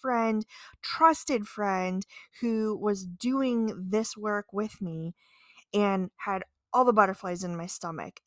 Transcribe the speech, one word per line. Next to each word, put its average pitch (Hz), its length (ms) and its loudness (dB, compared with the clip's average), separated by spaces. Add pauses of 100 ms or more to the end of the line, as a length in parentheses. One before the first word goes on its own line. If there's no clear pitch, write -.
friend, 226 440 0 (360)
trusted 302 680 2
friend, 190 580 -2 (360)
who 220 340 0
was 196 300 -2
doing 233 840 0
this 220 280 0
work 208 340 -2
with 214 300 -4
me 165 340 -6 (580)
and 196 440 2
had 190 260 -4 (300)
all 247 100 6
the 247 80 6
butterflies 190 540 2
in 175 100 -4
my 170 120 -8
stomach, - 600 -8